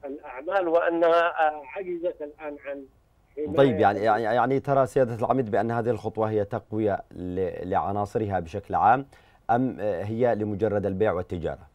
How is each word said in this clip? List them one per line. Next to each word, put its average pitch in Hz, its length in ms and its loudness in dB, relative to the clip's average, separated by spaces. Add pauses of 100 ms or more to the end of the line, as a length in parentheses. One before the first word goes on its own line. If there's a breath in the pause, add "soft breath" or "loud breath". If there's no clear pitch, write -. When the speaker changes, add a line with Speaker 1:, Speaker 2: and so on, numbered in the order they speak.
Speaker 1:
الأعمال، 151 600 -4
وأنها، 170 800 2
آه، 151 180 -2
عجزت 175 560 -8
الآن 147 440 -12
عن 139 200 -10 (500)
حماية 147 220 -4
Speaker 2:
طيب، 135 220 6
يعني، 101 200 4
Speaker 1:
الأمن. 110 220 2
Speaker 2:
يعني، 113 140 0
يعني 127 240 2
ترى 135 260 2
سيادة 120 300 2
العميد 117 360 0
بأن 110 200 0
هذه 117 180 0
الخطوة 107 400 -2
هي 107 160 0
تقوية 107 680 -2
ل-، 90 580 -6
لعناصرها 98 720 -2
بشكل 90 360 -8
عام، 117 300 4 (440 soft breath)
أم، 120 300 0
آه، 95 240 -2
هي 113 320 0
لمجرد 104 500 0
البيع 98 260 2
والتجارة؟ 82 640 -6